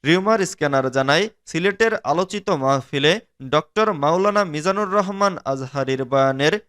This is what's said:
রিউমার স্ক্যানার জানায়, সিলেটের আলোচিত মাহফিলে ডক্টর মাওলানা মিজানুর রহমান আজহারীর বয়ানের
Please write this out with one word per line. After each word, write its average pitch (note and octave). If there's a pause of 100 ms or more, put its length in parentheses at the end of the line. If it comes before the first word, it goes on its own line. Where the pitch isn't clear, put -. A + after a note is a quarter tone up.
রিউমার F#3+
স্ক্যানার C#3
জানায়, C3+ (220)
সিলেটের G3+ (120)
আলোচিত F#3 (100)
মাহফিলে C3+ (380)
ডক্টর D#3
মাওলানা F#3
মিজানুর F#3
রহমান G3 (100)
আজহারীর C3+
বয়ানের C3+ (140)